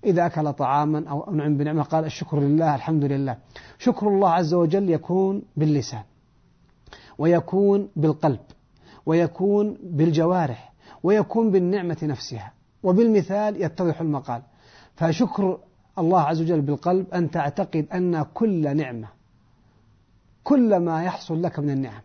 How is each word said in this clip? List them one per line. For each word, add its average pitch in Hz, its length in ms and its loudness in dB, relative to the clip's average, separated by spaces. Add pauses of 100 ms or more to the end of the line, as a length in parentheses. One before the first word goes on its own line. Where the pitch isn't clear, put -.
إذا 175 220 2
أكل 156 260 -2
طعاما 147 560 0
أو 147 220 -6
أنعم 151 260 0
بنعمة 147 260 -2
قال: 160 220 -2
"الشكر 151 360 -4
لله، 151 340 2
الحمد 151 300 0
لله". 139 320 -2 (420)
شكر 208 300 0
الله 196 220 4
عز 170 240 2
وجل 175 360 2
يكون 190 520 0 (140)
باللسان، 143 460 0 (1160)
ويكون 190 800 2
بالقلب، 151 440 0 (680)
ويكون 185 760 0
بالجوارح، 165 920 0 (300)
ويكون 214 480 2
بالنعمة 180 520 0
نفسها، 120 500 -8 (300)
وبالمثال 208 800 2
يتضح 160 380 -2
المقال. 135 420 -4 (540)
فشكر 180 640 0 (400)
الله 175 220 4
عز 156 200 2
وجل 165 200 2
بالقلب 175 540 0
أن 175 160 0
تعتقد 160 640 -4
أن 175 400 -2
كل 160 420 0
نعمة 120 320 -6 (1400)
كل 240 320 4
ما 170 280 -2
يحصل 170 380 -6
لك 170 160 -4
من 147 120 -2
النعم 131 340 -6